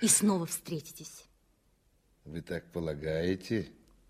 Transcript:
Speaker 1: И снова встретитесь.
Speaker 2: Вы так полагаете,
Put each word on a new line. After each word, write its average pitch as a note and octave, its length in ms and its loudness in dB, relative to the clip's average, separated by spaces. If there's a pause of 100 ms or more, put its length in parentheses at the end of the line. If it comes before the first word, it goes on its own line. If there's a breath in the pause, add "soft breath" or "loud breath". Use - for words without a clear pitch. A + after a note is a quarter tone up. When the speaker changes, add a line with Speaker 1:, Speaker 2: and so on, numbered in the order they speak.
Speaker 1:
И A#3 60 6
снова F#3+ 400 6
встретитесь. - 800 -10 (1000)
Speaker 2:
Вы D#2 160 -8
так E2 300 -8
полагаете, E2 1000 0 (380)